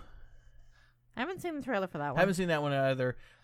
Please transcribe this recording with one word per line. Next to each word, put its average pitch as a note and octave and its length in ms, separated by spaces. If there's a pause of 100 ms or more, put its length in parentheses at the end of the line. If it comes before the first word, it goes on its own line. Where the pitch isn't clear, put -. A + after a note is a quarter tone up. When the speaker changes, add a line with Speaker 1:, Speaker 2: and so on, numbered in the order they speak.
(1160)
Speaker 1:
I - 20
haven't E4+ 220
seen E4+ 160
the C#4 40
trailer A3 260
for E3+ 120
that C#3+ 120
one. C3 60
Speaker 2:
I E3 40
haven't F#3+ 140
seen F3+ 120
that D#3 140
one D3 100
either. C3+ 460 (260)